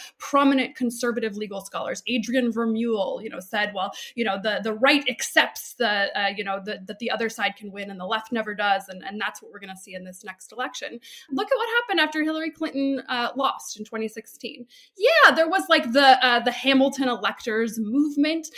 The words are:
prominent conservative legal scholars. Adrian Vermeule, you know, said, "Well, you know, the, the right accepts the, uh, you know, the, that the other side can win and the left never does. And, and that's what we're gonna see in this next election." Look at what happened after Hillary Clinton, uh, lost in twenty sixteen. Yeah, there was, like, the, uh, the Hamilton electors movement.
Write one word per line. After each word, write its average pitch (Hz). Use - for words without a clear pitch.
prominent 277
conservative 233
legal 202
scholars. -
Adrian 240
Vermeule, 220
you 220
know, -
said, 208
"Well, 196
you 233
know, 196
the, 202
the 220
right 277
accepts -
the, 208
uh, 202
you 202
know, 196
the, 208
that 208
the 233
other 220
side 208
can 202
win 202
and 196
the 180
left 220
never 220
does. 196
And, 185
and 208
that's 208
what -
we're 202
gonna 190
see 185
in 180
this 185
next 185
election." 247
Look 311
at 539
what 466
happened 453
after 311
Hillary 311
Clinton, 277
uh, 240
lost -
in 208
twenty 220
sixteen. -
Yeah, 508
there 320
was, 370
like, 311
the, 262
uh, 240
the 226
Hamilton 262
electors 220
movement. 285